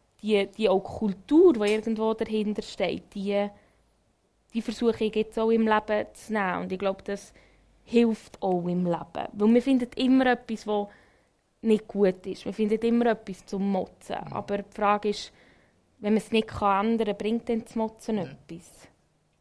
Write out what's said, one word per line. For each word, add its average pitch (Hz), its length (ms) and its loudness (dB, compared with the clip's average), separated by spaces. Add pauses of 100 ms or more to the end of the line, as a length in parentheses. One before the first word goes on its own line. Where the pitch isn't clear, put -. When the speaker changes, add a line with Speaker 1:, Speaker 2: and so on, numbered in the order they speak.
(220)
Speaker 1:
die, 202 240 2
die 214 220 -2
auch 185 120 4
Kultur, 294 760 4
die 208 180 2
irgendwo 220 420 0
dahinter 214 480 -2
steht, - 520 -6
die, 202 340 -2 (1080)
die 226 80 -4
versuche 226 420 -2
ich 214 100 -4
jetzt 214 240 -4
auch 220 120 0
im 226 160 4
Leben 214 480 0
zu - 180 -14
nehmen. 185 300 -2
Und 185 100 -8
ich 185 60 -6
glaube, 190 240 -4
das - 300 -10 (520)
hilft 233 580 2
auch 180 260 0
im 180 160 0
Leben. 170 480 -4
Weil 208 160 2
man 240 140 6
findet 247 360 0
immer 262 280 4
etwas, 240 400 -2
was 208 200 -2 (760)
nicht 214 260 2
gut 190 380 0
ist. 190 180 -10
Man 196 100 -8
findet 220 300 0
immer 233 220 2
etwas 214 400 -4
zum 196 260 -2
Motzen. - 440 -6 (100)
Speaker 2:
Mhm. - 60 -12
Speaker 1:
Aber 202 260 -4
die - 160 -12
Frage 208 360 0
ist, - 220 -8 (680)
wenn 208 140 -2
man 220 100 4
es - 80 -18
nicht 220 180 0
kann 202 440 0
ändern 226 160 0
kann, 208 100 -4
bringt 226 300 -4
denn 226 160 -2
das - 100 -20
Motzen 220 440 -4
Speaker 2:
Ja. 175 60 -4
Speaker 1:
etwas? - 640 -16 (520)